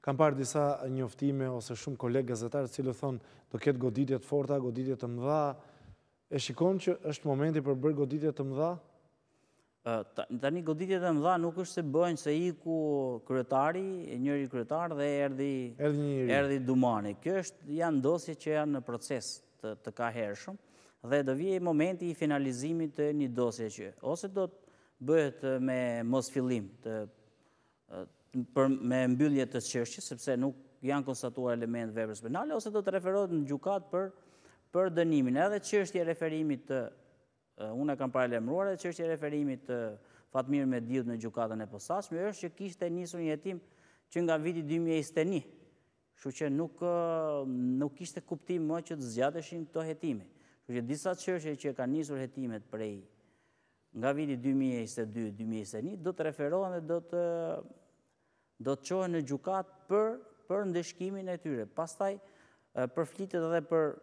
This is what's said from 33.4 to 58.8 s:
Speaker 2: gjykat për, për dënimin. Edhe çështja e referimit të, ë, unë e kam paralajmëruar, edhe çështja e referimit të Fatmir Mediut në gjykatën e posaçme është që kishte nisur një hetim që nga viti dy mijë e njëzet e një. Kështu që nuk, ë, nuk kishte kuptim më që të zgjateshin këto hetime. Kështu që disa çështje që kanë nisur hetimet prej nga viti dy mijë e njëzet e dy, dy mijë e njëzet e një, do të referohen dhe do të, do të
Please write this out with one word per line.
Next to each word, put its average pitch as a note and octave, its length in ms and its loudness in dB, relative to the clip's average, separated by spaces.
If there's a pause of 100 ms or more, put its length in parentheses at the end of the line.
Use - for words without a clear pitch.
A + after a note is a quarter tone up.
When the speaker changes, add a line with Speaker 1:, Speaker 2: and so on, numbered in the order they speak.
Speaker 2:
gjykat F#3 420 -2
për, F#3 220 -2 (640)
për F#3 240 4
dënimin. C#3+ 480 6
Edhe G3+ 180 0
çështja F#3+ 380 2
e E3 80 2
referimit D#3 560 0
të, C3 140 0 (840)
ë, G#2+ 60 -4 (100)
unë D3 160 0
e - 40 -12
kam C3 140 0
paralajmëruar, B2+ 600 2
edhe F3+ 100 -6
çështja E3+ 240 -2
e E3 60 2
referimit D3 560 -2
të B2 100 -2 (560)
Fatmir C3+ 340 2
Mediut A#2+ 380 0
në A#2 160 -2
gjykatën A2 400 -2
e G#2 80 -10
posaçme E3+ 560 -4
është G3+ 160 -6
që E3+ 160 -6
kishte F3 320 -4
nisur E3+ 320 -4
një D#3 100 2
hetim E3+ 300 -6 (480)
që F3 160 2
nga D#3+ 160 4
viti E3 240 -2
dy D#3+ 160 2
mijë D#3+ 140 2
e - 20 4
njëzet D#3 240 0
e - 80 4
një. D#3+ 100 0 (800)
Kështu C3 220 -6
që D3 120 0
nuk, D#3 300 -2
ë, E3 640 0 (320)
nuk C#3 180 -2
kishte - 240 -10
kuptim E3 480 -2
më E3 220 -2
që D#3 80 -6
të B2 160 -6
zgjateshin D3+ 560 0
këto D#3+ 160 -2
hetime. D3 420 -4 (380)
Kështu B2 100 -4
që A#2 80 -2
disa D3+ 320 -2
çështje D#3 480 -4
që C3+ 160 -2
kanë C3 160 0
nisur C#3 240 -4
hetimet B2 480 -6
prej G#2+ 300 -6 (960)
nga B2+ 160 2
viti C#3+ 240 -2
dy C3 160 0
mijë C3 240 2
e A2+ 80 -2
njëzet A2 220 -4
e G#2+ 100 -10
dy, A2+ 160 -2
dy A2 160 -6
mijë A2 100 -2
e G2+ 60 -6
njëzet G#2+ 160 -8
e C3 60 -6
një, G3 180 -8
do F#3 80 0
të D#3 160 -2
referohen F3 480 0
dhe D#3+ 80 -6
do E3+ 240 0
të, F3 120 0 (1400)
do C3+ 160 0
të C3+ 100 -16